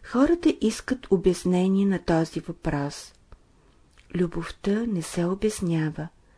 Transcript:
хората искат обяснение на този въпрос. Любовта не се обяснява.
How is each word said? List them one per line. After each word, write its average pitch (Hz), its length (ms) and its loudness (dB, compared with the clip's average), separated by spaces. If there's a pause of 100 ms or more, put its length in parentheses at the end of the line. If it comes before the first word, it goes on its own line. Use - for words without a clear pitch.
хората 311 540 2
искат - 500 -4
обяснение 185 760 2
на 196 140 2
този 165 400 0
въпрос. 147 760 -6 (1000)
Любовта 180 720 -2
не 190 140 -2
се 170 240 -4
обяснява. 170 840 -2 (300)